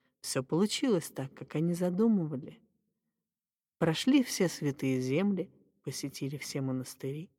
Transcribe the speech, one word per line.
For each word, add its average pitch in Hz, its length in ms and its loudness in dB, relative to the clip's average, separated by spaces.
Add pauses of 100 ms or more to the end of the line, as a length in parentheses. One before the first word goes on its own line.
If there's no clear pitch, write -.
(200)
Всё - 240 -2
получилось 202 680 2
так, 135 240 -8
как - 220 -8
они 170 180 2
задумывали. 180 880 0 (1160)
Прошли 240 440 4
все - 260 0
святые 135 520 -2
земли, 175 500 0 (320)
посетили 143 540 -8
все - 240 -6
монастыри. 135 680 -6 (100)